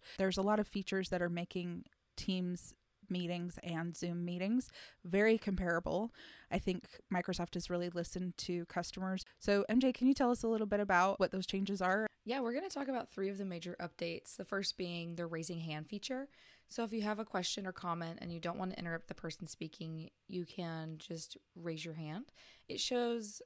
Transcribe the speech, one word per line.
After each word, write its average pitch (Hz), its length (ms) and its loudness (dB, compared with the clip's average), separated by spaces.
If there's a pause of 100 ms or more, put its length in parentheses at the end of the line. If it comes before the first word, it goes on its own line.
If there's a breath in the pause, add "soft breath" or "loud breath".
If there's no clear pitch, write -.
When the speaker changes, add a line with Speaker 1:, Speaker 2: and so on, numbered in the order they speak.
(180 loud breath)
Speaker 1:
There's 190 200 4
a 196 40 4
lot 208 160 4
of 208 100 2
features 190 420 -2
that 180 120 2
are 175 80 2
making 175 540 -4 (320)
Teams 180 580 -2 (360)
meetings 175 520 -2
and 170 360 -4
Zoom 175 260 -2
meetings 185 460 0 (340 loud breath)
very 208 340 6
comparable. 180 760 0 (360 loud breath)
I 190 100 0
think 180 260 -2 (280)
Microsoft 175 420 0
has 175 140 -4
really 175 200 0
listened 175 480 -2
to 175 300 -2
customers. 185 580 -2 (140)
So, 202 280 4
M 233 140 6
J, 262 100 8
can 247 160 4
you 277 60 10
tell 247 180 6
us 240 120 2
a 233 40 2
little 220 200 4
bit 202 120 4
about 190 400 6
what 185 120 6
those 190 160 -2
changes 196 340 0
are? 196 260 4 (160)
Speaker 2:
Yeah, 247 160 0
we're 240 140 0
gonna 359 160 -2
talk 277 180 -4
about 254 220 -2
three 196 200 -2
of 196 80 -4
the 196 80 -2
major 175 360 -4
updates, - 560 -6
the 185 80 -6
first 196 320 0
being 170 380 -4
the 170 100 -4
raising 165 340 -4
hand 156 300 -6
feature. 262 400 -4 (420 soft breath)
So 233 120 -2
if 220 100 -2
you 226 80 0
have 208 160 0
a 220 80 -2
question 190 400 -2
or 185 60 -4
comment 170 500 -4
and 175 100 -6
you 170 80 -6
don't 170 200 -2
want 185 140 0
to - 40 -10
interrupt 165 300 -4
the - 80 -8
person 160 320 -8
speaking, 160 640 -8 (160)
you 180 180 -4
can 160 540 -6
just - 360 -10 (200)
raise 165 280 -4
your 160 120 -6
hand. 160 300 -6 (420 loud breath)
It - 120 -4
shows 233 680 0